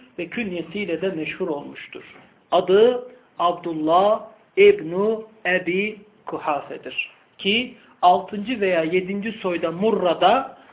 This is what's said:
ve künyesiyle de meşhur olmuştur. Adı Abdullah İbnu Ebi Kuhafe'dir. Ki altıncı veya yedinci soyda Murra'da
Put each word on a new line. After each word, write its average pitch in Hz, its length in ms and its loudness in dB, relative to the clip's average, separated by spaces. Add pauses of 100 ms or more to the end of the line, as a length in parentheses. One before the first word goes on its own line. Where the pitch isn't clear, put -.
(180)
ve 175 80 -8
künyesiyle 175 760 -8
de 190 60 -2
meşhur 165 400 -6
olmuştur. 139 560 -12 (480)
Adı 196 580 4 (280)
Abdullah 175 840 2 (340)
İbnu 202 720 4 (180)
Ebi 185 540 -4 (260)
Kuhafe'dir. - 840 -8 (280)
Ki 226 360 -2 (280)
altıncı 202 580 0
veya 180 220 2
yedinci 185 500 -4
soyda 175 400 -4
Murra'da 190 880 2 (120)